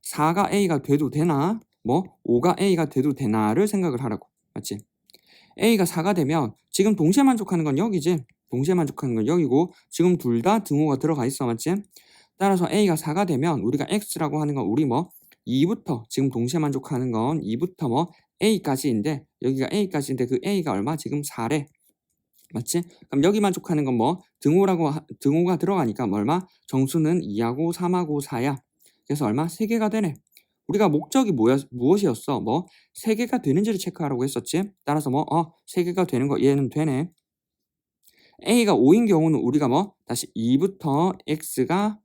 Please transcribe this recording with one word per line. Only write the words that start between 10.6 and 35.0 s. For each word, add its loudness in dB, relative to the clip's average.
등호가 0
들어가 0
있어. -4
맞지? -2
따라서 2
A가 2
사가 -2
되면 0
우리가 -2
X라고 -4
하는 -2
건 -2
우리 0
뭐 -2
이부터 -2
지금 0
동시에 -2
만족하는 -4
건 -2
이부터 -4
뭐 -2
A까지인데 0
여기가 -2
A까지인데 -2
그 -2
A가 -2
얼마? -2
지금 -6
사래. -4
맞지? -4
그럼 0
여기 4
만족하는 0
건 0
뭐? 0
등호라고 2
하-, -6
등호가 2
들어가니까 0
뭐 0
얼마? 0
정수는 0
이하고 -2
삼하고 -2
사야. -4
그래서 -2
얼마? 0
세 -4
개가 0
되네. -2
우리가 2
목적이 2
뭐야, 4
무엇이었어? 0
뭐? -2
세 0
개가 -2
되는지를 0
체크하라고 -4
했었지? -4
따라서 -2